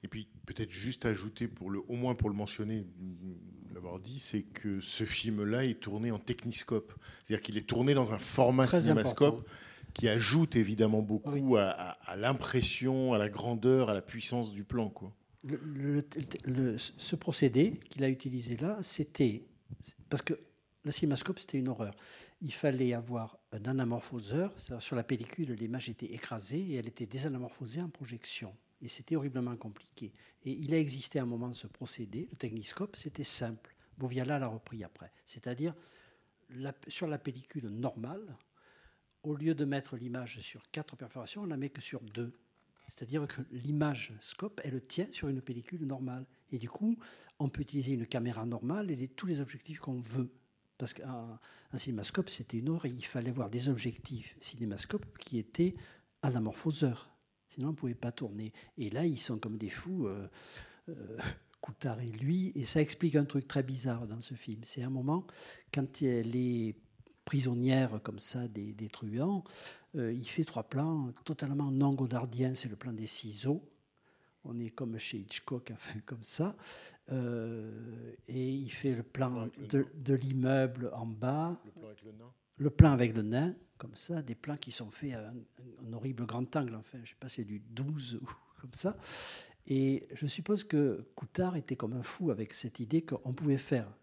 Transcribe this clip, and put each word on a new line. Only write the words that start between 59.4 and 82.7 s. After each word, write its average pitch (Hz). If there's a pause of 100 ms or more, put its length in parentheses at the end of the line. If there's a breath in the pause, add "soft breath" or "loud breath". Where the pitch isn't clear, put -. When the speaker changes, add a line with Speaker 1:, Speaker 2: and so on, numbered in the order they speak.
Speaker 2:
des 107
fous, 180
euh, 98 (600 loud breath)
euh, 110
<laughs> -
Coutard 120
et 120
lui. 143
Et 135
ça 156
explique 151
un 143
truc 139
très 139
bizarre 123
dans 110
ce -
film. 110
C'est 123
un 131
moment, 135 (480 loud breath)
quand 135
elle 120
est 117 (480)
prisonnière 127
comme 101
ça 123
des, 104
des 107
truands, 139 (520 loud breath)
euh, 117
il 123
fait -
trois 117
plans 143 (100)
totalement 143
non 139
godardiens. 127
C'est 127
le 104
plan 123
des 110
ciseaux. 113 (800 soft breath)
On 120
est 113
comme 113
chez 110
Hitchcock, 120
<laughs> 113
enfin, -
comme 113
ça. 190 (560 loud breath)
Euh, 117 (140)
et 127
il 135
fait 135
le 117
plan 131
Speaker 1:
Le 127
plan 120
avec -
le 131
Speaker 2:
de, 139
Speaker 1:
nain. 135
Speaker 2:
de 139
l'immeuble 127
en 113
bas. 135
Speaker 1:
Le 104
plan 110
avec 107
le 107
nain. 113 (240)
Speaker 2:
Le 143
plan 147